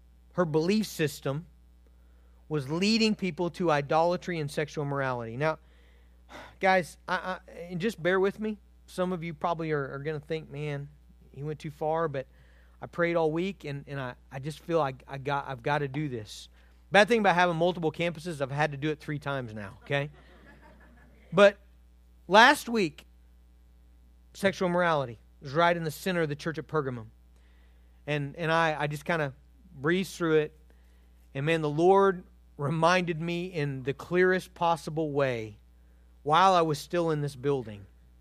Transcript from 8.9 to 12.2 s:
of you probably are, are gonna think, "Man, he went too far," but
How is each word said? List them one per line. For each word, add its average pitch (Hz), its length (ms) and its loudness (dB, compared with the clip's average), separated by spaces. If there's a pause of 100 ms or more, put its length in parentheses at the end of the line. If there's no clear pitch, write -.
of 170 100 -6
you 170 120 -8
probably 165 380 -2
are, 139 200 -4
are 139 60 -10
gonna 147 220 -6
think, 156 300 -8
"Man, 143 380 -8 (440)
he 135 100 -14
went 147 160 -8
too 160 120 -10
far," 160 380 -2
but 135 180 -8 (540)